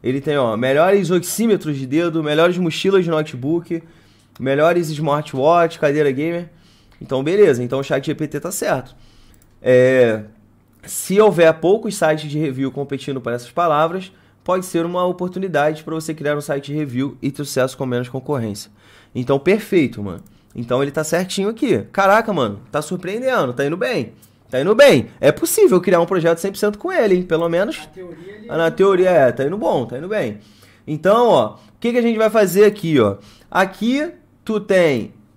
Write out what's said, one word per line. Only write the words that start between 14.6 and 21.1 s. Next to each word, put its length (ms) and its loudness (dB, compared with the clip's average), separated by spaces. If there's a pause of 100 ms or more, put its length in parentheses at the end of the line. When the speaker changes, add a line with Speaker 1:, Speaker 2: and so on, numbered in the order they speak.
Speaker 1:
ser 180 -2
uma 220 -2
oportunidade 760 -2
pra 100 -8
você 180 -8
criar 240 -4
um 40 -6
site 260 -6
de 80 -8
review 480 -4
e 80 -2
ter 140 -10
sucesso 340 -2
com 80 -6
menos 220 -4
concorrência." 640 -8 (420)
Então, 240 0
perfeito, 640 0
mano. 220 -10 (280)
Então, 300 -2
ele 80 -2
tá 140 -4
certinho 440 -2